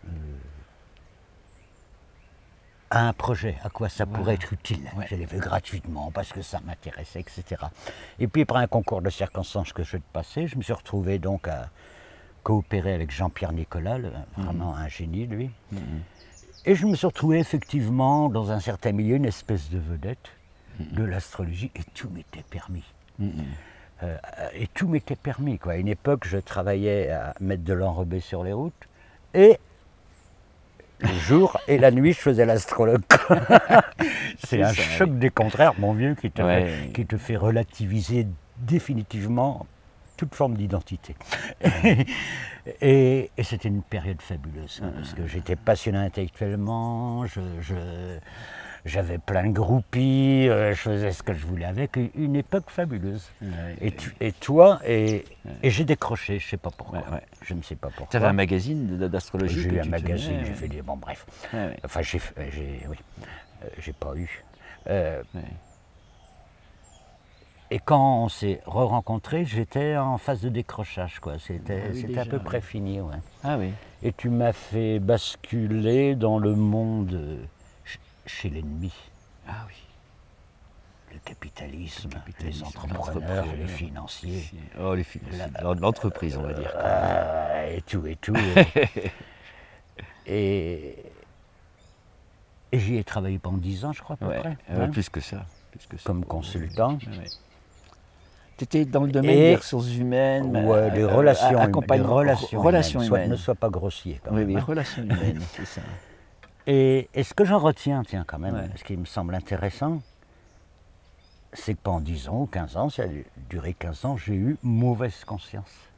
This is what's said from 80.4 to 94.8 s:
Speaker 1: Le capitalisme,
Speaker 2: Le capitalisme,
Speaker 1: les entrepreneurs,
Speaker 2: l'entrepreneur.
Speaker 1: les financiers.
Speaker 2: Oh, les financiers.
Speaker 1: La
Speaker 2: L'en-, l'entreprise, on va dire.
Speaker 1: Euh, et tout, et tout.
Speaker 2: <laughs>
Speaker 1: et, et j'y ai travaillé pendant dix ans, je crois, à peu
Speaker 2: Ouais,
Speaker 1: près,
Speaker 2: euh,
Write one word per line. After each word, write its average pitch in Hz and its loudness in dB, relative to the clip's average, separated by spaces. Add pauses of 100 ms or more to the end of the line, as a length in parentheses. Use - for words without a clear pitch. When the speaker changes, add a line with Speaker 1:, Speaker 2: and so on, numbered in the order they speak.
Speaker 1:
Le 78 -18
capitalisme, 78 -14
Speaker 2:
Le 67 -12
capitalisme, 78 -10
Speaker 1:
les 73 -12
entrepreneurs, 78 -8
Speaker 2:
l'entrepreneur. 82 -4 (120)
Speaker 1:
les 80 -6
financiers. 85 -10 (260)
Speaker 2:
Oh, 95 -2
les 92 0
financiers. - -12 (160)
Speaker 1:
La - -8
Speaker 2:
L'en-, 87 0
l'entreprise, 87 -2
on 69 -4
va 73 -6
dire. 76 -6
Speaker 1:
Euh, 78 0
et 85 -6
tout, 85 -4
et 78 -8
tout. 107 -4
Speaker 2:
<laughs> - 0
Speaker 1:
et, 87 -2 (1800)
et 123 4
j'y 110 2
ai 104 0
travaillé 95 -2
pendant 92 -4
dix 95 -4
ans, 151 -4
je - -12
crois, 151 -10
à - -16
peu - -8
Speaker 2:
Ouais, - -2
Speaker 1:
près, 156 -6 (140)
Speaker 2:
euh, 90 0